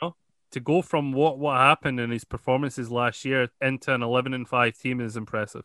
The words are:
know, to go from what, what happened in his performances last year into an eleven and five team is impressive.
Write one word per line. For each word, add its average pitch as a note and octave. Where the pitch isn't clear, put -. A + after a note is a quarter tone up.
know, E3+
to -
go D3
from D3
what, C#3
what C#3+
happened C3+
in A#2
his A#2
performances B2+
last A#2+
year C3
into C3+
an B2
eleven B2+
and B2
five A#2+
team B2+
is A2+
impressive. G#2+